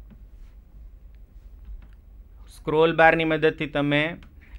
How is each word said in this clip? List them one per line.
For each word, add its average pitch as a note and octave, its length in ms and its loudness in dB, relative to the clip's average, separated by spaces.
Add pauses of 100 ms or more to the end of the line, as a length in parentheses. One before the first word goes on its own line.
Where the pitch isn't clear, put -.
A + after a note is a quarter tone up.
(2500)
સ્ક્રોલ D#3+ 480 0
બારની D#3+ 280 6
મદદથી D#3 420 0
તમે D3 500 -2 (420)